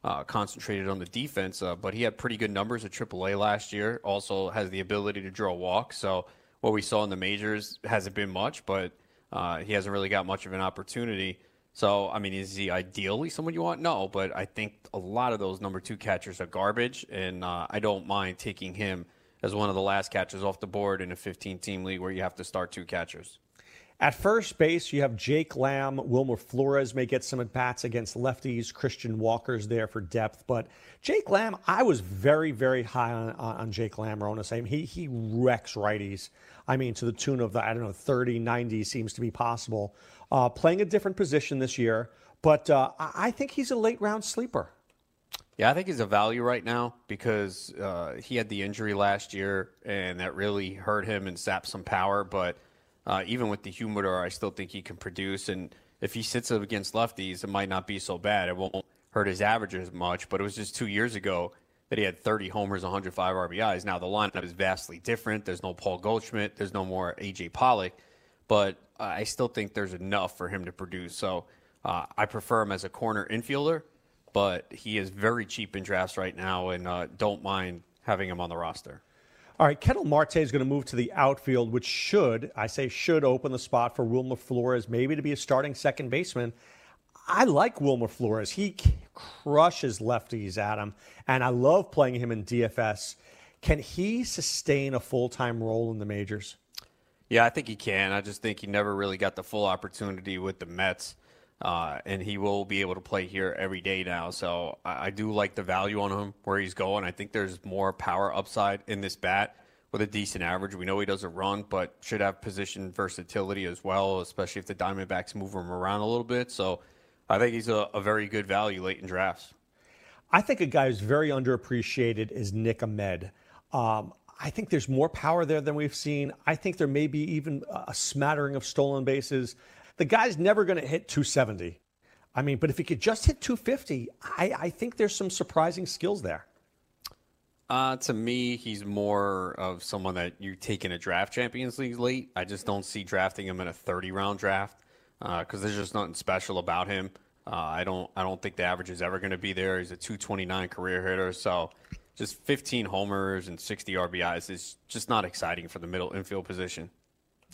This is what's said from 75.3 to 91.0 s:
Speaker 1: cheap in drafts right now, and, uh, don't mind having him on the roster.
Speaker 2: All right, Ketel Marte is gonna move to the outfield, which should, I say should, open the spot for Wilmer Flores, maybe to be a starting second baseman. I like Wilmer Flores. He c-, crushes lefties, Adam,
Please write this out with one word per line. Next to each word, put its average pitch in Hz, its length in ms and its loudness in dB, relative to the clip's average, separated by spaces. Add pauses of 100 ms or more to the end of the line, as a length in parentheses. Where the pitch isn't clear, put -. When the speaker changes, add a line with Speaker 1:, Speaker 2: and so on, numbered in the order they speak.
Speaker 1:
cheap 104 280 -8
in 98 60 -4
drafts 92 360 0
right 92 200 -4
now, 92 320 -2
and, 90 180 -4
uh, 90 200 -2 (100)
don't 104 240 0
mind 92 400 -4 (220)
having 95 260 0
him 87 100 -4
on 87 100 -2
the 82 80 -6
roster. - 440 -8 (580)
Speaker 2:
All 160 60 10
right, 147 140 6
Ketel - 260 4
Marte 151 300 6
is 151 160 4
gonna 131 140 2
move 139 200 2
to - 100 -8
the 120 180 2
outfield, 135 580 4
which 120 140 0
should, 135 680 4
I 110 120 0
say 131 220 -2
should, 156 340 4
open 131 280 6
the 127 80 -2
spot 120 360 2
for 123 100 2
Wilmer 127 300 2
Flores, 123 520 0
maybe 127 280 2
to 147 80 -2
be 147 80 0
a 139 60 -2
starting 139 360 2
second 135 360 0
baseman. 123 440 -2 (720)
I 196 180 6
like 185 360 4
Wilmer 127 260 4
Flores. 110 440 0
He 196 280 -2
c-, - 160 8 (200)
crushes 147 840 4
lefties, 110 600 -2
Adam, 104 340 -2 (340)